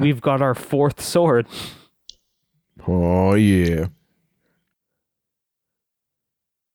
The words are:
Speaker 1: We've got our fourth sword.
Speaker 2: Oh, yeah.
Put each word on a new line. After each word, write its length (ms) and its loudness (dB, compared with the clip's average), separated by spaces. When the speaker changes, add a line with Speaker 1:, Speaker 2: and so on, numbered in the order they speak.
Speaker 1:
We've 200 0
got 220 -2
our 120 0
fourth 460 -2
sword. 480 0
Speaker 2:
Oh, 480 0
yeah. 520 2